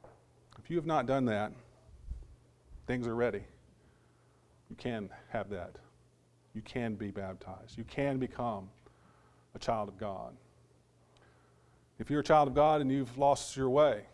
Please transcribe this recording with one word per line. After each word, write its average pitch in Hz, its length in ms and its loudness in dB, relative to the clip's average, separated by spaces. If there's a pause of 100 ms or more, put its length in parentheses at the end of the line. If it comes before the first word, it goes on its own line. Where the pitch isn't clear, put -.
(580)
If - 120 -16
you 165 80 -2
have 151 80 0
not 151 200 2
done 131 200 2
that, 107 260 0 (1400)
things 123 180 -2
are 117 100 -2
ready. 113 280 0 (1300)
You 117 80 -14
can 113 320 -6 (200)
have 101 200 -6
that. 90 260 -10 (800)
You 110 80 -10
can 117 340 -6
be 101 160 -6
baptized. 95 680 -12
You 117 60 -10
can 139 360 -2
become 117 500 -4 (840)
a 113 60 -16
child 107 300 0
of 98 80 -14
God. 95 360 -8 (1600)
If - 120 -8
you're 147 120 2
a - 20 0
child 151 240 8
of 127 60 -2
God 151 260 6
and 135 100 0
you've 131 280 -2
lost 139 400 2
your 131 120 2
way, 131 440 4